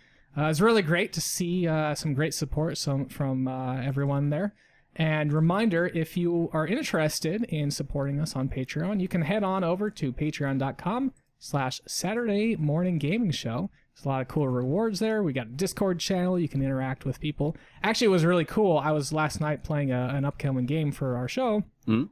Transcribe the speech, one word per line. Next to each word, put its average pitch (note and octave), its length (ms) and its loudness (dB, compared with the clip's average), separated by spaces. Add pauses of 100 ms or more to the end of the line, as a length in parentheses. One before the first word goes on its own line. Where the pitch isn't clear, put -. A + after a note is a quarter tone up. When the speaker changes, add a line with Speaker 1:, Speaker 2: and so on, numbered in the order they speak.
(360)
Speaker 1:
Uh, D3+ 100 0
it's D#3 140 0
really A3 220 6
great F3 320 0
to D#3+ 80 -4
see, F3 460 -2
uh, D#3 280 0
some D3+ 180 -2
great C#3+ 200 0
support D3+ 440 -2
some, C#3 280 -2
from, C3 420 -2
uh, C3 340 -4
everyone C#3 500 0
there. F#3 220 -2 (420)
And D#3 360 0
reminder, F3 600 2
if E3 240 -2
you E3+ 340 0
are D#3+ 160 0
interested F#3 760 0
in D3 280 -2
supporting C#3+ 480 -4
us D#3 160 -4
on C3+ 140 -2
Patreon, E3+ 500 -4
you F#3 80 -2
can F3 140 0
head G3+ 220 0
on F#3+ 200 0
over F#3+ 280 0
to C#3 200 -4
patreon C#3+ 460 -2
dot C#3 200 -2
com B3 360 -2 (260)
slash C3 480 -4
Saturday G#3+ 680 0
Morning D#3+ 400 2
Gaming E3+ 340 0
Show. C3 380 -4 (260)
There's - 100 -14
a C#3 40 -2
lot C3 120 0
of B2+ 60 -4
cool D3 220 0
rewards D#3+ 500 0
there. A3 240 0
We D#3 100 0
got B2 140 -4
a A2+ 40 -14
Discord F3+ 480 0
channel. F3+ 400 0
You D#3+ 100 0
can C3+ 120 -2
interact C3 440 -2
with C3+ 160 -4
people. D3+ 340 -2 (280)
Actually, A3 240 4
it G3 40 8
was E3+ 140 6
really E3+ 200 4
cool. F#3+ 320 4
I D3 140 2
was D3 220 0
last D#3 260 0
night D3+ 240 -2
playing C#3+ 280 0
a, B2 220 0
an C#3 120 0
upcoming C3+ 400 0
game D3 260 0
for C3 260 -2
our B2 100 -4
show, A3 360 0 (240)
Speaker 2:
Mm-hmm. A2+ 240 4